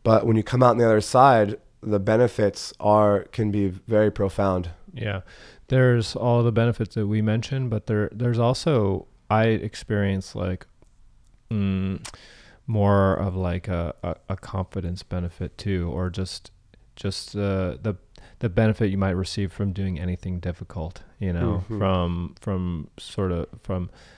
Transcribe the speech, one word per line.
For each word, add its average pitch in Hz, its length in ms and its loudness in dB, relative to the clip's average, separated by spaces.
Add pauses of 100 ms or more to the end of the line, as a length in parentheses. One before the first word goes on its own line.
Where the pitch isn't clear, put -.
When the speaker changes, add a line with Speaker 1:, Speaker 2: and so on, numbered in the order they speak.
Speaker 1:
but 110 240 4
when 113 100 4
you 107 60 2
come 123 180 0
out 123 100 8
on 113 80 2
the 117 80 6
other 110 140 6
side, 117 600 4 (200)
the 104 200 0
benefits 110 800 0
are, 104 500 4
can 107 220 -2
be 101 160 2
very 104 420 2
profound. 95 600 0 (220)
Speaker 2:
Yeah. 107 280 -6 (480)
There's 127 480 2
all 120 260 2
the 117 80 2
benefits 113 460 0
that 107 100 -2
we 107 160 0
mentioned, 113 480 -2
but 110 160 -6
there, 107 240 0
there's 120 300 -2
also, 117 640 0 (240)
I 110 140 4
experience, 101 920 -2
like, 92 320 -6 (840)
mm, 95 560 -2 (600)
more 101 480 4
of, 92 220 -2
like, 90 320 -4
a, 85 340 -4
a, 85 140 -6 (140)
a 95 60 -6
confidence 90 680 -8
benefit 87 520 -8
too, 92 380 -2
or 90 160 -2
just, - 400 -10 (460)
just, - 400 -8
uh, 95 440 -2
the, 98 160 -4 (440)
the 120 80 0
benefit 107 420 2
you 95 60 -2
might 98 140 0
receive 92 420 -4
from 98 200 -4
doing 95 280 -4
anything 90 400 -6
difficult, 85 600 -10 (160)
you 98 120 -4
know, 101 340 0
Speaker 1:
Mm-hmm. 110 140 -8
Speaker 2:
from, 87 640 0
from 90 480 -4 (100)
sort 95 340 -4
of, 85 140 -4 (160)
from 90 280 -6 (280)